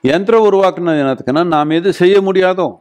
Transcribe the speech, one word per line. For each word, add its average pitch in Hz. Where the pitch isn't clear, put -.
யந்திரம் 214
உருவாக்குனது 175
என்னத்துக்குன்னா, 135
நாம் 151
எது 190
செய்ய 180
முடியாதோ 185